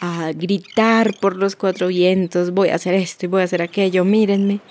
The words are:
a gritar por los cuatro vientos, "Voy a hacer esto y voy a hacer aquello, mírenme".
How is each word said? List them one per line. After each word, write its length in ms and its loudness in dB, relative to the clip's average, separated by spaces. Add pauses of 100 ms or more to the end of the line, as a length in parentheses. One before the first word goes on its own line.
a 320 -6
gritar 840 0
por 160 0
los 220 -2
cuatro 320 -2
vientos, 640 0
"Voy 180 2
a 60 0
hacer 180 -2
esto 320 -2
y 60 -4
voy 100 0
a 40 2
hacer 180 -2
aquello, 420 0
mírenme". 560 2 (100)